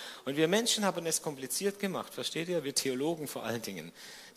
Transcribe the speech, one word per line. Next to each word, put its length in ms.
Und 100
wir 120
Menschen 380
haben 220
es 160
kompliziert 560
gemacht, 340
versteht 340
ihr? 160
Wir 120
Theologen 520
vor 160
allen 200
Dingen. 280